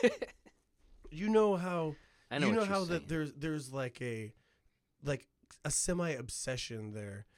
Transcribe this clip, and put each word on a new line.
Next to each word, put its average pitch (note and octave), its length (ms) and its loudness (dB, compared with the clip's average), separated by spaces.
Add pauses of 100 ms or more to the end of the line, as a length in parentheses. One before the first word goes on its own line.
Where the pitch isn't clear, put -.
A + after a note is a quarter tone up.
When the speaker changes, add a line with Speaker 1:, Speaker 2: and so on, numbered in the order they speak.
Speaker 1:
<laughs> - 1080 -2
Speaker 2:
you F3+ 180 -2
know G#3+ 260 6
how, E3+ 400 0 (340)
Speaker 1:
I - 100 -2
know D3+ 80 6
Speaker 2:
you G#3 60 6
Speaker 1:
what - 20 4
Speaker 2:
know A3+ 100 4
Speaker 1:
you're G3 80 0
Speaker 2:
how G3 80 4
that F3+ 60 -2
Speaker 1:
saying. E3+ 200 0
Speaker 2:
there's, D#3 260 -2
there's, C#3+ 400 -4
like, C3 280 -4
a, A2 320 -4 (680)
like, C#3 240 -2 (360)
a D3+ 80 -2
semi-obsession B2+ 1200 -2
there. G#2 340 -10 (120)